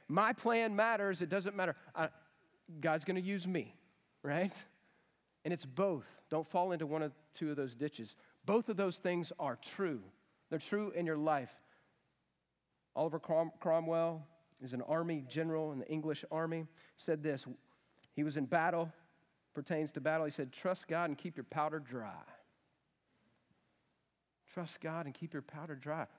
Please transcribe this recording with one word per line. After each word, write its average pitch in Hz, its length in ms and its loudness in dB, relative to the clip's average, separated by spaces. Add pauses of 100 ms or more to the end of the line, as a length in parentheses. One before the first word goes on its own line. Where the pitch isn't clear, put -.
my 208 260 6
plan 226 420 4
matters. 202 460 4
It 165 80 0
doesn't 196 260 0
matter. 185 200 2 (180)
I, 160 160 0 (680)
God's 156 260 2
gonna 185 140 0
use 185 280 -2
me," 165 280 -2 (480)
right? 165 300 0 (920)
And 175 100 0
it's 165 120 -4
both. 147 640 0
Don't 156 180 0
fall 185 240 2
into 160 160 0
one 156 160 0
of 147 100 -2 (200)
two 156 180 -2
of 143 60 -2
those 131 180 -2
ditches. 131 400 -4 (300)
Both 226 240 4
of 202 80 -2
those 185 200 0
things 175 420 0
are 139 160 -2
true. 151 480 -4 (460)
They're 160 100 -2
true 208 320 -2
in 175 140 0
your 160 120 0
life. 147 440 0 (1300)
Oliver 156 240 0
Crom-, 165 400 2
Cromwell 165 640 2 (360)
is 127 120 -8
an 123 100 -2
army 160 440 0
general 156 440 0
in 135 80 -4
the - 80 -6
English 156 440 -2
army, 165 360 -2 (300)
said 156 260 -2
this. 143 220 0 (680)
He 147 100 0
was 151 140 0
in 143 80 2
battle, 170 460 4 (640)
pertains 156 400 -2
to 147 80 -6
battle. 156 240 2
He 147 60 -2
said, 135 200 -6
"Trust - 360 -2
God 165 220 2
and 143 80 -4
keep 175 200 -8
your 131 80 -8
powder 156 340 -2
dry." 117 420 -8 (2250)
Trust 175 280 -8
God 160 240 -4
and 135 100 -8
keep 165 160 -8
your 143 100 -4
powder 147 340 -10
dry. 147 320 -4 (120)